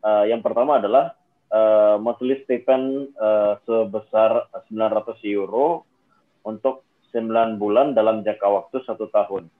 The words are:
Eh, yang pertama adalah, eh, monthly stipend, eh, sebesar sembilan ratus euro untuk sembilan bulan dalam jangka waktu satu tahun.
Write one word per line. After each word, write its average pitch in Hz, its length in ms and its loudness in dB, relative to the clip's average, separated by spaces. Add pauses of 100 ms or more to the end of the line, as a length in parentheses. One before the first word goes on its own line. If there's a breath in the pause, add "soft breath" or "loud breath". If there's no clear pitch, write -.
Eh, 107 320 2
yang 113 80 -4
pertama 127 400 2
adalah, 113 320 2 (360)
eh, 107 480 4
monthly 127 460 -4
stipend, 131 720 -2
eh, 107 380 0 (120)
sebesar 110 800 0 (220)
sembilan 110 220 -2 (100)
ratus 110 220 -12
euro 104 580 -2 (640)
untuk 110 400 -6 (240)
sembilan 113 480 -2
bulan 104 380 2
dalam 110 260 2
jangka 101 240 -4
waktu 101 400 -2
satu 110 240 -10
tahun. 95 400 -4 (100)